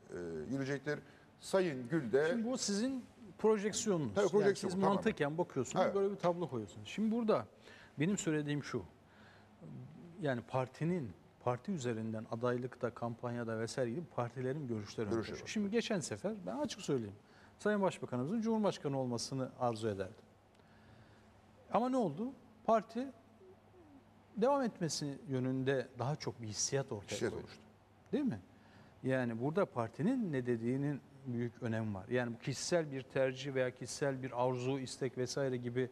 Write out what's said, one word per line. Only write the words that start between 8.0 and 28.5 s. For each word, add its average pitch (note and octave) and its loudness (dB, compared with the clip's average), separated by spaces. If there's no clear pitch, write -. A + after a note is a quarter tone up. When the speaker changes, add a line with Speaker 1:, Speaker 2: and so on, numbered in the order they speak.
Speaker 2:
söylediğim D3 0
şu. A2 -4
Yani C3+ 0
partinin, C3 -2
parti B2 -2
üzerinden A2+ -4
adaylıkta, B2 -2
kampanyada A#2 -4
vesaire A#2 -2
gibi D#3+ -4
partilerin B2+ -2
görüşleri A2 -4
ön G2+ 0
Speaker 1:
Görüşleri A2+ 0
Speaker 2:
taşıyor. - -8
Speaker 1:
var. - -10
Speaker 2:
Şimdi G3+ 0
geçen G#3+ 0
sefer, D3 -4
ben F#3+ -4
açık C#4+ -4
söyleyeyim, A#2 0
Sayın G#3 2
Başbakanımızın E3+ 0
Cumhurbaşkanı G#3 2
olmasını B2+ -2
arzu A2+ 2
ederdim. F#2+ -4
Ama A#3 4
ne C4 2
oldu? G#3+ 0
Parti A3+ 2
devam C4+ 4
etmesi D3+ -2
yönünde C3 2
daha B2+ 0
çok - -6
bir A2+ -6
hissiyat C3 -2
ortaya G2+ -6
Speaker 1:
Hissiyat G#2 0
Speaker 2:
koydu. - -6
Speaker 1:
oluştu. - -16
Speaker 2:
Değil C#4+ 4
mi? C3 0